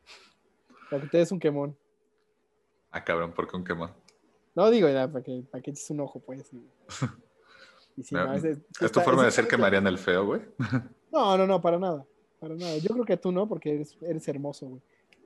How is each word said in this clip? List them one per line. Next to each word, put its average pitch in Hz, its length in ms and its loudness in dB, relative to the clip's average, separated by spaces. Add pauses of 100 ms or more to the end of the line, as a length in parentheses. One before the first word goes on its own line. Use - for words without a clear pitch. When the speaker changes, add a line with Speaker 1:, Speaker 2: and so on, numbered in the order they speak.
(880)
Speaker 1:
para 143 140 -4
que 143 60 -12
te 170 100 2
des 170 120 4
un 185 80 -4
quemón. 147 360 -2 (1160)
Speaker 2:
Ah, 82 120 -8
cabrón, 85 300 -2
¿por 85 140 -4
qué - 100 -12
un 90 60 -6
quemón? 87 280 -6 (640)
Speaker 1:
No, 196 140 4
digo, 220 200 6
ya, 135 220 0
para 139 120 -8
que, 127 280 -10
para 127 100 -12
que 143 100 -10
eches - 180 -14
un 151 100 -6
ojo, 139 220 -8
pues, 135 320 -16
y, 123 40 -18 (300)
Speaker 2:
<laughs> - 1080 -12
Speaker 1:
y - 60 -14
sí, - 120 -8
Speaker 2:
No, 180 100 0
Speaker 1:
no, - 80 -4
ese, 156 220 0
sí 147 140 -16
Speaker 2:
¿es - 100 -20
tu 170 60 2
Speaker 1:
está, 175 160 4
Speaker 2:
forma 131 220 6
de 120 60 8
Speaker 1:
ese 113 120 2
Speaker 2:
decir 110 80 2
que 131 60 2
Speaker 1:
está 117 60 4
Speaker 2:
me 101 60 6
harían 98 200 4
el 90 100 2
feo, 92 280 2
güey? 147 160 -2 (180)
<laughs> 123 360 -4 (160)
Speaker 1:
No, 208 260 4
no, 190 100 4
no, 190 140 2
para 170 180 2
nada, 165 260 -4 (360)
para 160 140 -10
nada. 170 220 -6
Yo 165 160 -2
creo 240 120 0
que 196 100 2
tú 185 160 -4
no, 185 160 0
porque 156 280 -4
eres, 147 260 -8
eres 160 260 -6
hermoso, 143 400 -8
güey. 127 140 -16 (440)